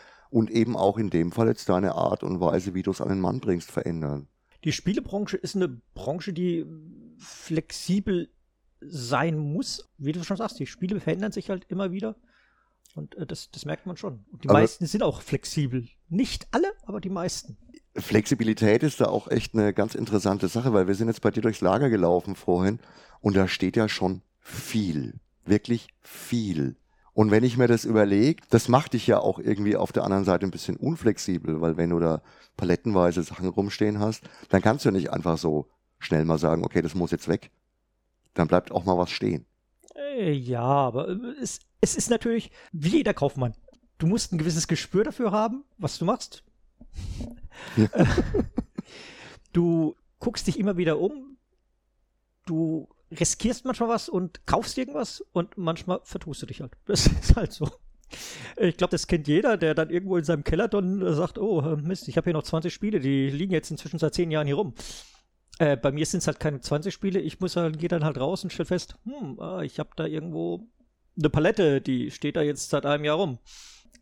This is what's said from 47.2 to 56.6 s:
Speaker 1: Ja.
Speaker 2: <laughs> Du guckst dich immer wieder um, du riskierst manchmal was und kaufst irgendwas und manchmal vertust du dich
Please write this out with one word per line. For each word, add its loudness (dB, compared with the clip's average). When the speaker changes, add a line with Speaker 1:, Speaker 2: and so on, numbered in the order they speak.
Speaker 1:
Ja. 6
Speaker 2:
<laughs> -4
Du 2
guckst -4
dich 0
immer 0
wieder 2
um, -4
du -2
riskierst -2
manchmal -2
was -2
und -4
kaufst 0
irgendwas -6
und -4
manchmal -2
vertust -10
du -12
dich -12